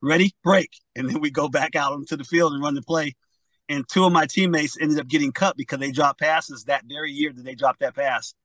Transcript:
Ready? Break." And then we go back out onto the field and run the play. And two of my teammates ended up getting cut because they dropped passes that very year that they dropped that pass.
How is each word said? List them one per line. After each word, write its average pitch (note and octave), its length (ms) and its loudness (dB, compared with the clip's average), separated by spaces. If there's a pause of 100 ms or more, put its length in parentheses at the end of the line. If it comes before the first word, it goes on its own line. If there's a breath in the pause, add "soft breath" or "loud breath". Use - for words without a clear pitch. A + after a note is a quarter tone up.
Ready? E3+ 420 4
Break." F3+ 280 4 (260)
And C3 140 -4
then D3+ 100 -4
we D3+ 100 -2
go D3 180 -2
back D3+ 280 -2
out C#3+ 160 0
onto C#3+ 240 -8
the C#3+ 80 -8
field E3 300 2
and C#3 80 -4
run C#3+ 120 -2
the C#3 80 -6
play. D3+ 320 -2 (540)
And C#3+ 200 -4
two F#3+ 160 4
of F3+ 80 6
my D#3+ 140 4
teammates E3 540 0
ended D3+ 200 2
up B2+ 80 -10
getting C#3 240 0
cut F#3+ 240 0
because C#3 240 -8
they C#3 120 -4
dropped C#3+ 280 2
passes D3+ 440 -2
that C#3 220 -2
very D3 260 -8
year D3 200 -4
that B2 120 -18
they C3 100 -12
dropped B2+ 260 0
that C3 160 -2
pass. C3 380 -4 (100)